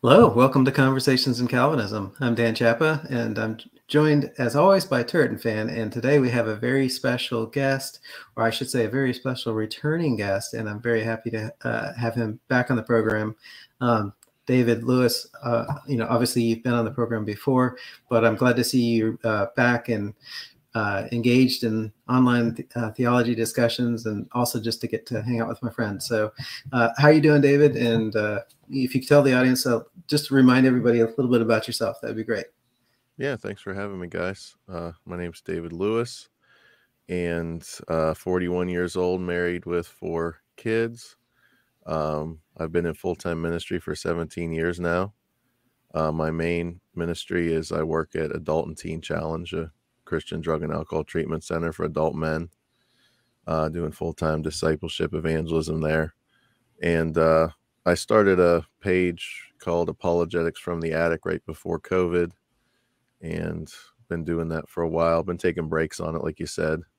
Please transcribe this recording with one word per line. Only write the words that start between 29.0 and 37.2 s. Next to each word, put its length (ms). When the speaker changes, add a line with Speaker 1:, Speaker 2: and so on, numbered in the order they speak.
Speaker 1:
could 60
tell 140
the 120
audience, 320
uh, 140
just 200
to 60
remind 320
everybody 340
a 60
little 240
bit 120
about 240
yourself, 340
that'd 160
be 80
great. 220
Speaker 2:
Yeah, 180
thanks 240
for 140
having 260
me, 80
guys. 480
Uh, 260
my 140
name's 240
David 320
Lewis, 560
and, 640